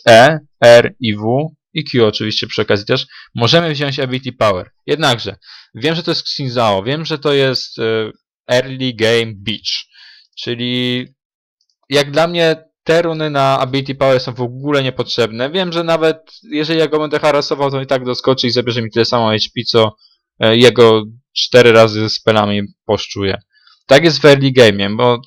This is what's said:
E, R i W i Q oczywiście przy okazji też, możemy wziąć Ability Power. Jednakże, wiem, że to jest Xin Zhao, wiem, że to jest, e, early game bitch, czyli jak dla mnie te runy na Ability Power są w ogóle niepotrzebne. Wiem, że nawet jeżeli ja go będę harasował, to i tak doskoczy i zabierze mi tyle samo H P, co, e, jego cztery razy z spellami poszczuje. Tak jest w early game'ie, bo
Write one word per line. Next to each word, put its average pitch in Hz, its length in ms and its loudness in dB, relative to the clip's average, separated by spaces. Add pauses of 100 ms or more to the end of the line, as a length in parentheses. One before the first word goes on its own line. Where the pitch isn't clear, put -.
E, 135 320 6 (240)
R 120 360 6
i 107 160 -4
W 127 380 -4 (200)
i 156 100 -6
Q 117 220 0
oczywiście 107 400 -4
przy 110 160 -6
okazji 101 240 -2
też, 131 200 -2 (280)
możemy 151 380 0
wziąć 139 260 -6
Ability 127 340 -6
Power. 95 380 -2 (160)
Jednakże, 131 500 -2 (380)
wiem, 139 200 0
że 165 80 -6
to 170 80 -4
jest - 180 -4
Xin 135 220 -6
Zhao, 110 320 2
wiem, 147 220 -4
że 151 140 -6
to 147 140 -2
jest, 135 460 -2
e, 113 340 -2 (420)
early 131 400 -4
game 113 400 0
bitch, 101 360 -10 (680)
czyli 123 680 -6 (840)
jak 143 220 0
dla 156 160 0
mnie 165 440 -2 (140)
te 165 180 2
runy 156 280 -4
na 135 280 0
Ability 135 360 -4
Power 135 260 2
są 127 140 -10
w 120 60 -10
ogóle 135 420 -4
niepotrzebne. 123 680 -4
Wiem, 180 220 -6
że 170 120 -4
nawet 160 560 -2 (100)
jeżeli 156 300 -2
ja 156 80 0
go 151 100 -2
będę 151 200 -2
harasował, 143 520 0
to 135 100 -4
i 135 60 -8
tak 131 180 -2
doskoczy 127 420 -2
i 120 40 0
zabierze 117 320 -4
mi 110 80 -8
tyle 113 140 0
samo 113 260 0
H 107 60 0 (180)
P, 120 120 -8
co, 110 300 0 (440)
e, 113 160 2
jego 113 460 6 (340)
cztery 120 360 4
razy 110 360 4
z - 40 -6
spellami 104 500 0 (220)
poszczuje. 98 580 -4 (440)
Tak 147 180 6
jest 156 180 0
w - 20 -2
early 139 280 4
game'ie, 104 440 2
bo 123 300 2